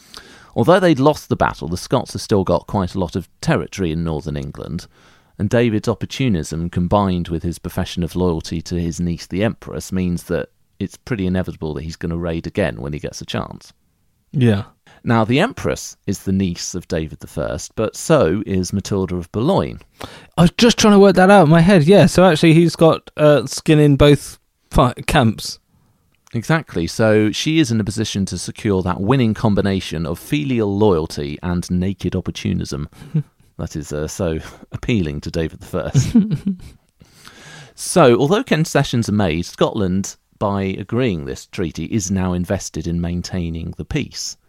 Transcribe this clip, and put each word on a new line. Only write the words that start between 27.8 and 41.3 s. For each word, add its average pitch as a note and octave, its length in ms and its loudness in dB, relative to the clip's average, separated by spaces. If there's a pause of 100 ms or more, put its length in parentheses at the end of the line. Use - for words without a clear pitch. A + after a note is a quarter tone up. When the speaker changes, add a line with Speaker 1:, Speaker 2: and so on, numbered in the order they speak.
Speaker 1:
a - 20 0
position G#2 440 -4
to F2+ 100 -8
secure F#2+ 460 -2
that F2+ 180 -2
winning A2+ 320 2
combination G2 720 0
of D#2+ 120 -6
filial A#2+ 600 -2
loyalty D#2+ 680 0
and F2 260 -4
naked F2+ 460 -2
opportunism. E2+ 720 -4 (240)
Speaker 2:
<laughs> D#3 100 -2 (340)
Speaker 1:
That - 180 -8
is, D2 180 -10
uh, D2+ 140 -4
so E2 320 -4 (160)
<laughs> - 160 -20
appealing E2 500 -4
to - 80 -10
David D#2+ 300 -6
the - 80 -20
First. - 480 0
Speaker 2:
<laughs> G#3 100 4 (1500)
Speaker 1:
So, C3 420 4
although C#3+ 260 2
concessions C#3 640 0
are G2 40 0
made, E2+ 320 0
Scotland, G2 720 -2 (240)
by G2+ 240 -2
agreeing G2 600 -4
this B1+ 220 -12